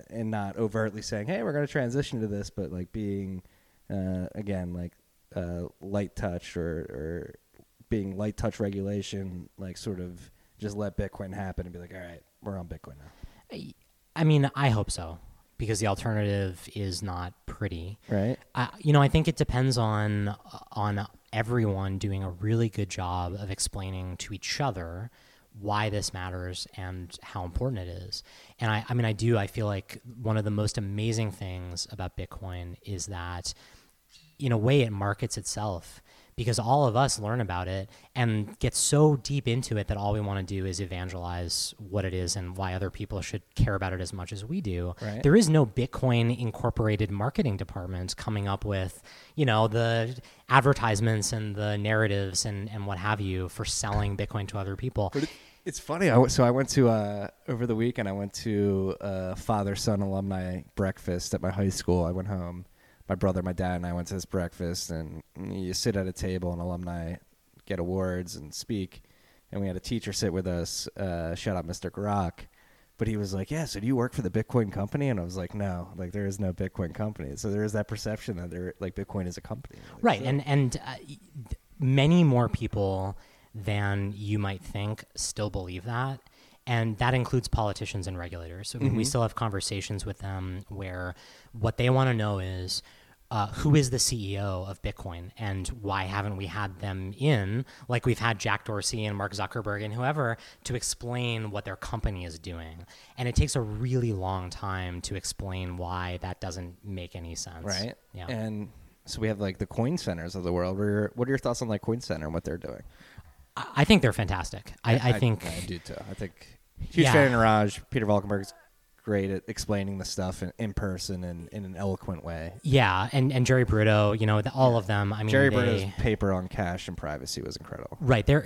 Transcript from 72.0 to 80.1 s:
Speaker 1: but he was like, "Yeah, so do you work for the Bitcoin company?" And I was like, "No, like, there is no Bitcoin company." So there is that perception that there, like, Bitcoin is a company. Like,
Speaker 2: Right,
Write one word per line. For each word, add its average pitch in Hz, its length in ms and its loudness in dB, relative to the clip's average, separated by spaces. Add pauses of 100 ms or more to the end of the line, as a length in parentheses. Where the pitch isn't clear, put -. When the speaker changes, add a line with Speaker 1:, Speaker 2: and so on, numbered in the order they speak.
Speaker 1:
but 113 80 -2
he 110 100 0
was 101 160 -2
like, 95 160 -2
"Yeah, 156 160 -2
so 117 140 -6
do 101 80 -4
you 135 80 4
work 123 180 2
for - 100 -2
the 92 80 -2
Bitcoin 110 420 2
company?" 135 360 0
And 113 120 2
I - 20 -2
was 87 140 -6
like, 90 180 -6
"No, 92 400 -4
like, 90 160 -8
there 101 160 -2
is 98 140 -4
no 95 120 2
Bitcoin 92 420 -4
company." 104 420 -6
So - 120 -4
there 104 140 0
is 107 120 0
that 104 120 0
perception 107 520 -6
that 87 120 -8
there, 90 300 -6
like, 92 160 -6
Bitcoin 98 320 -4
is 85 80 -6
a - 40 -12
company. - 380 -12 (160)
Like, - 100 -2
Speaker 2:
Right, 233 180 4